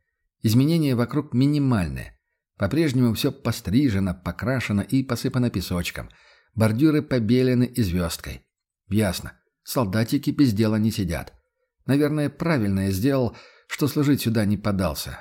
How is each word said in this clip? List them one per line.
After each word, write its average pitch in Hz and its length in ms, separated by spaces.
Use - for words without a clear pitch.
Изменения 139 480
вокруг 139 380
минимальные. 123 840
По-прежнему 123 560
всё 131 180
пострижено, 98 840
покрашено 107 680
и 131 200
посыпано 123 460
песочком. 87 600
Бордюры 120 460
побелены 127 640
и 123 180
звёздкой. 85 600
Ясно, 101 420
солдатики 113 640
без 143 240
дела 107 240
не 107 140
сидят. 87 420
Наверное, 147 420
правильно 117 520
я 98 100
сделал, 123 440
что - 200
служить 143 320
сюда 113 240
не 98 140
подался, 92 640